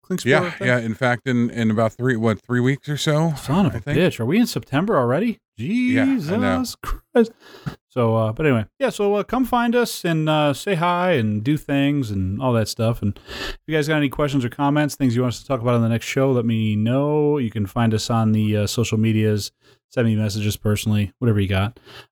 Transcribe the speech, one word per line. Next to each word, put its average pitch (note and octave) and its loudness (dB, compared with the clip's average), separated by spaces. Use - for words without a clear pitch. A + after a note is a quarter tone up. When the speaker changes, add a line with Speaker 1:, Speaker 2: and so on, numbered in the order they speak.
Speaker 1:
Klingspor F#3 -6
Speaker 2:
Yeah, D3+ 2
Speaker 1:
thing? - -6
Speaker 2:
yeah. B2 2
In A2+ -4
fact, B2 -2
in, B2 2
in A2+ 0
about A2 2
three, B2 0
what, A2 0
three B2 0
weeks C#3 0
or D3 -4
so, D#3 0
Speaker 1:
Son F3+ 0
of A2+ 0
Speaker 2:
I - -4
Speaker 1:
a - -4
Speaker 2:
think. C#3+ -4
Speaker 1:
bitch. F3 2
Are A2+ -2
we E3+ 2
in A#3+ 4
September E3 -2
already? D3 0
Speaker 2:
Yeah, B3 0
I C4+ 2
know. B3+ 0
Speaker 1:
Jesus B3+ -6
Christ. - -2
So, A2+ 0
uh, A2 0
but D#3 -6
anyway, A#2 2
yeah, C4 0
so, G3+ 0
uh, G3+ 0
come B3 -2
find A#3+ 0
us A#3+ -2
and, D#3+ 0
uh, D3+ 2
say G3+ -4
hi F3 0
and G#2+ 0
do D3 0
things C#3 0
and F#2+ -2
all B2+ 0
that A2 0
stuff. A#2 -2
And G2+ -2
if - -10
you D#3 -4
guys D3+ 0
got D#3 0
any D3 0
questions C#3 -2
or A#2+ -4
comments, C#3+ 0
things A#2+ 0
you B2 2
want B2 -2
us - -12
to - -20
talk C3 -2
about A#2+ 2
on A#2 2
the A2+ 2
next A2+ -2
show, C#3 0
let B2 0
me A2 0
know. D3 2
You A#2 -2
can G#2+ -4
find A2+ 0
us - -2
on A2+ 2
the, G#2+ 2
uh, G#2 0
social A2 -2
medias. G#2+ 2
Send A#2+ 0
me A2 2
messages G#2+ -2
personally, G#2+ 0
whatever A2 2
you F#2+ 0
got. G2 -2